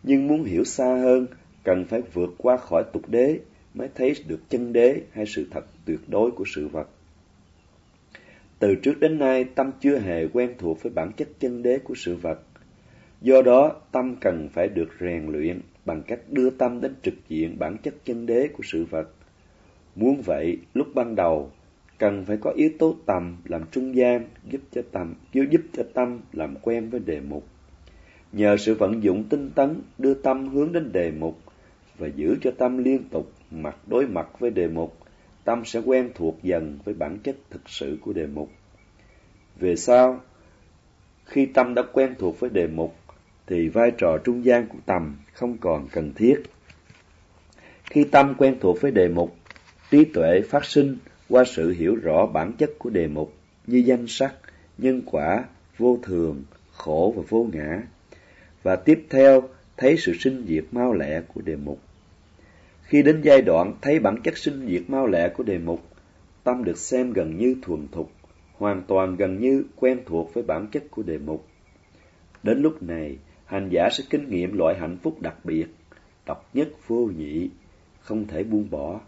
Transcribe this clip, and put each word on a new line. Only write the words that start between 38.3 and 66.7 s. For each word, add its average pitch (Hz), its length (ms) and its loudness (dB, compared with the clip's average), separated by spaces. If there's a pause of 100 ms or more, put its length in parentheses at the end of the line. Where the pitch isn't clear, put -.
Về 87 160 0
sau, 127 440 4 (1040)
khi 135 200 2
tâm 123 280 2
đã 123 100 0 (100)
quen 131 260 2
thuộc 87 200 -4
với 123 100 -4
đề 92 180 0
mục, 80 280 -6 (520)
thì 82 220 -2
vai 117 280 2
trò 82 200 2
trung 123 280 -4
gian 120 220 4
của - 180 -18
tâm 82 300 -2 (180)
không 123 240 -6
còn 76 340 -2
cần 76 220 -6
thiết. 123 300 4 (1400)
Khi 147 200 4
tâm 139 340 6
quen 135 220 4
thuộc 90 220 2
với 143 100 0
đề 92 160 6
mục, 85 280 -2 (560)
trí 151 140 10
tuệ 87 360 4
phát 143 240 -2
sinh 139 320 2 (320)
qua 123 140 8
sự 87 280 0
hiểu 87 240 0
rõ 87 300 2
bản 82 280 -4
chất - 260 0
của 123 100 -8
đề 87 180 0
mục 76 260 -6 (340)
như 123 100 2
danh 120 300 4
sắc, 135 260 -2 (440)
nhân 127 280 0
quả, 85 400 -2 (320)
vô 120 260 4
thường, 80 400 -2 (280)
khổ 82 460 0
và 80 120 -6
vô 113 240 2
ngã. 80 300 -6 (800)
Và 95 120 2
tiếp 160 340 4
theo, 135 400 8 (280)
thấy 147 200 4
sự 90 220 -2
sinh 131 280 -2
diệt 78 240 -2
mau 120 220 0
lẹ 78 280 -2 (120)
của - 80 -10
đề 78 140 -6
mục. 71 240 -10 (1040)
Khi 147 220 4
đến 156 180 6
giai 139 200 10
đoạn 90 400 2
thấy 151 180 2
bản - 220 0
chất 165 160 -4
sinh 135 320 -6
diệt 87 180 -2
mau 135 200 0
lẹ 87 220 2
của 123 140 -8
đề 98 140 -4
mục, 82 260 -6 (600)
tâm 123 200 -2
được 87 140 -4